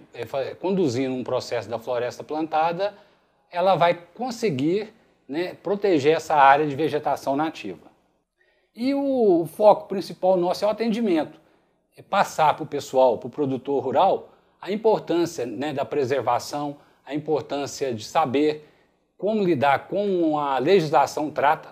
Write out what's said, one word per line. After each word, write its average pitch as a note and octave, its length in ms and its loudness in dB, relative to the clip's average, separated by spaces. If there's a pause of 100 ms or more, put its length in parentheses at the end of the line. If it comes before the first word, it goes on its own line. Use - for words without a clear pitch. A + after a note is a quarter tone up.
(120)
é, - 140 -12
fa-, C3+ 300 -6
conduzindo C3+ 580 -2
um B2+ 100 -6
processo A#2+ 460 -4
da A2+ 80 -6
floresta A#2+ 460 -6
plantada, D#3+ 720 -2 (560)
ela F3+ 240 2
vai E3 180 4 (220)
conseguir, G#3 760 -2 (360)
né, D#3+ 340 -6
proteger E3+ 540 2
essa D#3+ 180 -4
área C#3+ 320 8
de C#3+ 100 -4
vegetação C#3 600 -2
nativa. C#3 560 -8 (840)
E B3 220 -2
o, B3 460 2
o E3 40 -2
foco G3+ 420 4
principal F#3+ 480 -2
nosso F3+ 300 0
é - 20 2
o G#3+ 40 2
atendimento, G#3+ 680 -2 (560)
é - 60 -20
passar E3 540 0
pro D#3 100 -8
pessoal, C3 540 2
pro B2+ 100 -10
produtor C3+ 540 -2
rural, C3+ 460 2 (300)
a - 120 -8
importância, E3+ 720 0
né, C3 260 -6
da C3+ 140 -4
preservação, C3+ 920 -2 (280)
a C3+ 80 -12
importância C#3+ 800 -4
de G#2+ 100 -10
saber D3+ 640 0 (480)
como G#3 280 -2
lidar C#3 440 0
com F3 520 0
a C#3 180 -2
legislação C#3+ 720 2
trata D3 420 0